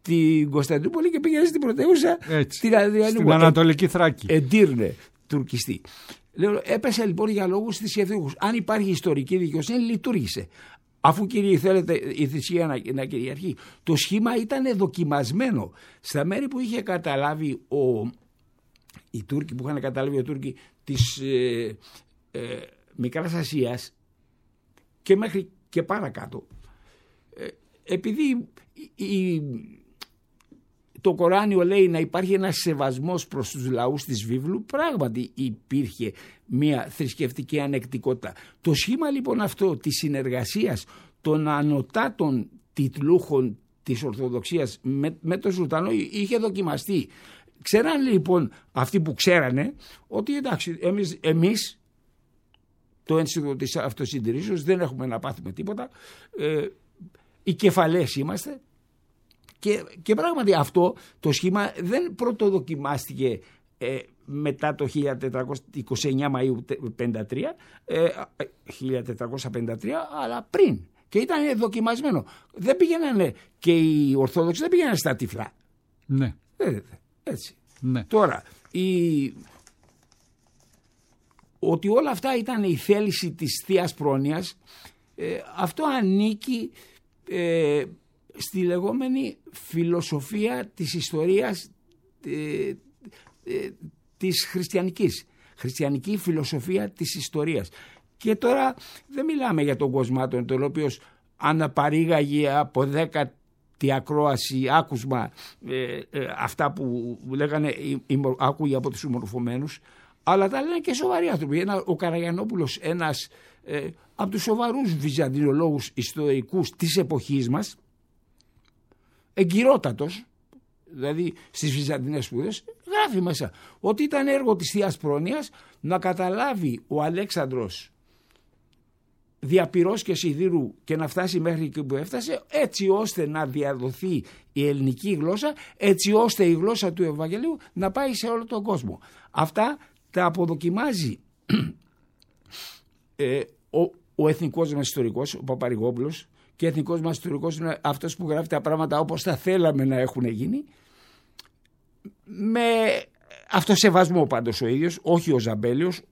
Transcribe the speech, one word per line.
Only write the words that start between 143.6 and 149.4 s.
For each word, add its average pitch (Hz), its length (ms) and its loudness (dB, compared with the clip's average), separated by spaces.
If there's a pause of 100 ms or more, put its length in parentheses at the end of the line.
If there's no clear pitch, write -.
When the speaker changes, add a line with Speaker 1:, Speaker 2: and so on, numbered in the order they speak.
Speaker 1:
ο, 151 100 0 (360)
ο 151 140 4
εθνικός 151 440 0
μας 143 140 -2
ιστορικός, 123 460 -2
ο - 100 -12
Παπαρηγόπουλος, 123 840 -2 (280)
και 165 120 -2
εθνικός 160 340 -2
μας 165 160 -2
ιστορικός 160 400 -6
είναι 160 240 -4
αυτός 147 340 -4
που 170 140 -8
γράφει 160 180 -2
τα 156 140 -2
πράγματα 151 380 0
όπως 156 220 -2
θα 170 140 -2
θέλαμε 160 500 2